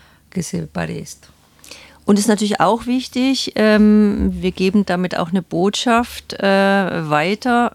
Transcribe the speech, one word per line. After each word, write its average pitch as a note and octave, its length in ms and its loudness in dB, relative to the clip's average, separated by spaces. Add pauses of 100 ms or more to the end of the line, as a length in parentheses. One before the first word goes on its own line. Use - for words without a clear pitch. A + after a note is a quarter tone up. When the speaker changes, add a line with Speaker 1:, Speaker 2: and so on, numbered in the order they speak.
(300)
Speaker 1:
que F3+ 120 -6
se E3+ 240 -8
pare E3 340 -8
esto. - 280 -20 (760)
Speaker 2:
Und G3+ 140 4
es G#3 80 0
ist - 20 2
natürlich G#3 320 0
auch A3+ 260 0
wichtig, B3+ 720 -2
ähm, G#3+ 720 4 (100)
wir F#3 120 -2
geben F#3+ 340 0
damit F3+ 300 -2
auch E3+ 140 -4
eine F#3 120 0
Botschaft, G#3+ 920 -2
äh, - 100 -6 (680)
weiter, G#3 640 0